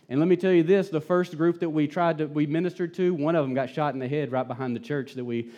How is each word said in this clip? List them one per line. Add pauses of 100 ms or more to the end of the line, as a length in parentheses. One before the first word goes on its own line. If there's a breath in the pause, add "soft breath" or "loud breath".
And
let
me
tell
you
this,
the
first
group
that
we
tried
to,
we
ministered
to,
one
of
them
got
shot
in
the
head
right
behind
the
church
that
we,